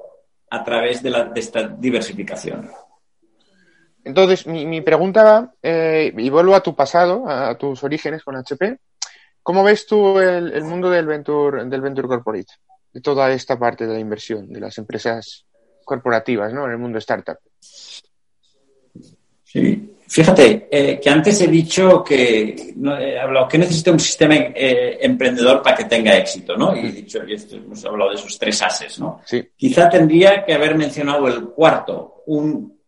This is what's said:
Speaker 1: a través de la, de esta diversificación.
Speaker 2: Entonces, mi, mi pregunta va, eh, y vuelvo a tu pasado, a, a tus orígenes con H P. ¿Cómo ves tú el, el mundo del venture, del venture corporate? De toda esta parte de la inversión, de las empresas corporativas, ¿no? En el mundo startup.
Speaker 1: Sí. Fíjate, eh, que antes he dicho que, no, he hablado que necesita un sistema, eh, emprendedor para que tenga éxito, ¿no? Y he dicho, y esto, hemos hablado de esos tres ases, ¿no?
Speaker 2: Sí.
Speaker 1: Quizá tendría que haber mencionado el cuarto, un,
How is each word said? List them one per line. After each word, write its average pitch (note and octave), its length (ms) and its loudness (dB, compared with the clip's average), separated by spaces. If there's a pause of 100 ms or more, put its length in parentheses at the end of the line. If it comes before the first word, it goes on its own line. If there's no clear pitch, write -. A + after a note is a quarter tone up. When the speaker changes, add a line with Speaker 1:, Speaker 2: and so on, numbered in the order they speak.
(500)
Speaker 1:
a A2+ 140 -8
través A#2+ 400 -4
de C3 60 -4
la, D3 160 0
de A#2 160 -8
esta A2 260 -6
diversificación. G#2+ 1000 -6 (1400)
Speaker 2:
Entonces, F3+ 420 2
mi, D#3+ 180 -8
mi D#3+ 160 -6
pregunta F3+ 420 2
va, G#3+ 380 4
eh, D#3+ 540 0
y A#2 140 -2
vuelvo F3 260 4
a F#3+ 80 4
tu D#3+ 120 -6
pasado, F3+ 520 0
a, C3+ 220 -4
a A#2+ 80 -6
tus C#3 260 -6
orígenes D3+ 400 -6
con C3+ 140 -12
H C3 180 -10
P. G#3+ 220 -4 (640)
¿Cómo F#3+ 220 0
ves G#3 220 2
tú G3 340 2
el, F3+ 340 0
el D#3 100 -4
mundo F3+ 260 -4
del E3+ 160 0
venture, D3 600 -2
del C3+ 160 -6
venture C3+ 260 -6
corporate? A2 440 -6 (400)
De B2 80 -18
toda C3+ 320 0
esta B2+ 280 -4
parte A#2+ 260 -4
de A2 80 -6
la A2 60 -6
inversión, G#2+ 520 -10
de G#2 80 -16
las G2+ 200 -14
empresas A2+ 640 -10 (380)
corporativas, A#2 680 -4
¿no? C#3 140 -8
En A#2+ 60 -8
el A#2 80 -8
mundo A#2+ 180 -8
startup. - 400 -8 (2000)
Speaker 1:
Sí. - 480 -2 (160)
Fíjate, C#3+ 640 6
eh, C#3 300 0
que C#3+ 80 2
antes D#3 320 4
he E3+ 60 4
dicho F3 560 4
que, A2+ 720 0
no, C#3 220 -4
he B2+ 220 -6
hablado C3+ 280 0
que D#3 100 0
necesita F3 340 2
un D#3 80 4
sistema, D#3 360 2
eh, B2+ 640 0
emprendedor B2+ 600 2
para C3+ 120 4
que A#2 100 -4
tenga A2 300 2
éxito, F#2 400 -4
¿no? B2 200 0
Y A#2 120 -6
he - 40 -6
dicho, - 360 -12
y G#2+ 60 -8
esto, G#2+ 220 -14
hemos G#2 300 -18
hablado G2+ 260 -2
de G#2 60 -8
esos - 200 -14
tres G#2+ 240 -4
ases, - 380 -6
¿no? - 260 -12
Speaker 2:
Sí. - 300 -6
Speaker 1:
Quizá E3+ 340 4
tendría F3 560 6
que E3 80 0
haber D#3 220 0
mencionado C#3+ 520 -2
el A#2 180 -4
cuarto, - 840 -2
un, D3+ 600 -4